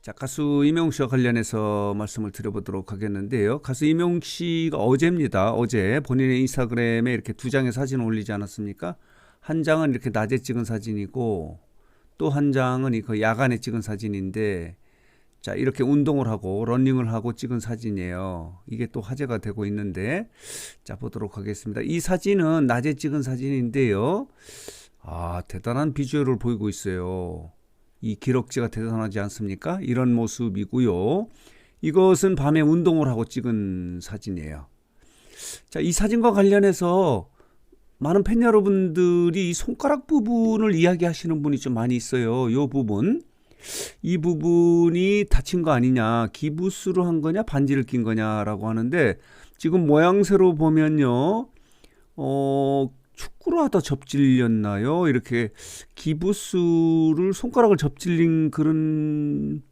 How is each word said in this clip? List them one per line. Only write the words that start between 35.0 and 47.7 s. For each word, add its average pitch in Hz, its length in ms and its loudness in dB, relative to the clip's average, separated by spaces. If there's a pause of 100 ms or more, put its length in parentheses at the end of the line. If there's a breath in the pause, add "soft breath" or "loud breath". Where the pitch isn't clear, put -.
자, 160 100 -6
이 160 100 0
사진과 220 420 2
관련해서 190 960 4 (720 soft breath)
많은 185 220 2
팬 226 160 2
여러분들이 180 1120 4
이 - 20 -4
손가락 277 540 -2
부분을 220 680 2
이야기하시는 165 680 0
분이 147 160 0
좀 127 160 -2
많이 120 200 0
있어요. 120 560 0
요 135 160 2
부분. 127 540 0 (800 loud breath)
이 175 160 -2
부분이 170 1120 4
다친 - 320 2
거 160 120 2
아니냐, 117 600 2
기부스로 180 720 -2
한 165 160 0
거냐, 165 220 -2
반지를 139 400 0